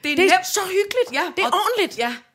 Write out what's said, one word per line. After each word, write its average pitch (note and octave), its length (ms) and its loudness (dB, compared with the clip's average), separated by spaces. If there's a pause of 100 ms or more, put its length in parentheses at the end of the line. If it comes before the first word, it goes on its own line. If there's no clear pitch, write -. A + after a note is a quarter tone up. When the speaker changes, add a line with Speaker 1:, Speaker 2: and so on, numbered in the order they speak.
Speaker 1:
Det D4 80 -2
er D4 40 -2
Speaker 2:
Det F4+ 100 4
er F4+ 100 8
Speaker 1:
nemt. F#4 120 -2
Speaker 2:
så G4+ 180 -2
hyggeligt. G4+ 480 0
Speaker 1:
Ja, C#4+ 100 -2 (120)
Speaker 2:
Det F#4+ 80 0
er - 40 0
Speaker 1:
og B3 60 0
Speaker 2:
ordentligt. G4+ 460 0
Speaker 1:
Ja. A#3+ 160 -2 (200)